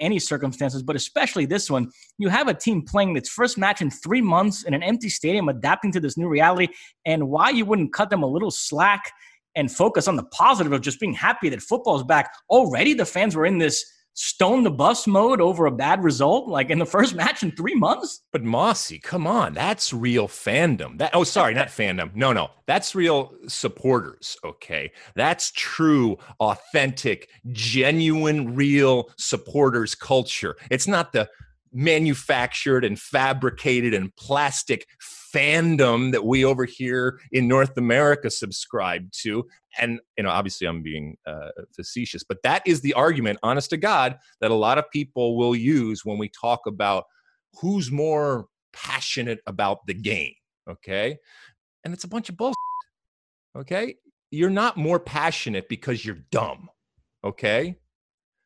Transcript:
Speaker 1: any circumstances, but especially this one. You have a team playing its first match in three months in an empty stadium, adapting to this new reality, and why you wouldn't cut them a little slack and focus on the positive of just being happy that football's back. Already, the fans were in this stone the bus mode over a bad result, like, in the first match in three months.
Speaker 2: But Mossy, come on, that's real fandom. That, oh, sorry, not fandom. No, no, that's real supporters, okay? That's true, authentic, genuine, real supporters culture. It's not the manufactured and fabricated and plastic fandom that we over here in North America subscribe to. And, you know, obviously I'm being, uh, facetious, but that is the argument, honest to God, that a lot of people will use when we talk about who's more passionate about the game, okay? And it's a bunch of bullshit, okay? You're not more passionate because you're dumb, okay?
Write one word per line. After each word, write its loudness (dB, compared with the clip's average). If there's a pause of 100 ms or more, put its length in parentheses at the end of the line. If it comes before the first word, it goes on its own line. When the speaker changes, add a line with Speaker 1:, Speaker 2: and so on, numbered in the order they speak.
Speaker 1:
any 0
circumstances, -4
but -4
especially -2
this -2
one. 0 (260)
You 0
have 2
a 2
team -2
playing 0
its -4
first -2
match 0
in 0
three -2
months 2
in -2
an -2
empty -2
stadium, -2
adapting 0
to 0
this -4
new -2
reality, 4 (400)
and 0
why 4
you 2
wouldn't 0
cut 0
them 0
a 0
little -2
slack 0 (420)
and 0
focus 2
on 2
the -2
positive 4
of 0
just -6
being -2
happy 0
that -8
football's 0
back. 2 (180)
Already, 4
the 0
fans 0
were 4
in 2
this 0 (300)
stone 2
the 4
bus 2
mode 4
over 4
a 4
bad 0
result, 4
like, -2
in 2
the 2
first 2
match -2
in -2
three -4
months. 0 (100)
Speaker 2:
But -4
Mossy, 0
come -6
on, 0
that's -2
real 0
fandom. 0
That, -2
oh, 4
sorry, 2
not 0
fandom. -4
No, 2
no, -2 (160)
that's 0
real 2 (160)
supporters, -4
okay? -8 (220)
That's 0
true, 0 (220)
authentic, -2 (220)
genuine, 0
real 4
supporters 0
culture. -2 (140)
It's -2
not -2
the 0 (420)
manufactured 0
and -2
fabricated 0
and -4
plastic -4 (480)
fandom 2
that 0
we 2
over 2
here -4 (120)
in 2
North 2
America 2
subscribe -6
to. -6 (320)
And, -2 (200)
you -2
know, 0
obviously -2
I'm -4
being, -10 (100)
uh, -12 (260)
facetious, -10
but -10
that 0
is 0
the 0
argument, 2
honest -2
to -4
God, 0 (240)
that 2
a 2
lot 2
of -2
people -2
will 2
use 0
when -6
we -6
talk -4
about -2 (500)
who's -4
more -2 (260)
passionate -6
about -4
the -6
game, -6 (340)
okay? -6 (680)
And -10
it's -16
a -14
bunch -10
of -14
bullshit, -4 (1000)
okay? -8 (340)
You're 0
not 0
more 0
passionate -4
because -6
you're -12
dumb, -4 (560)
okay? -2 (680)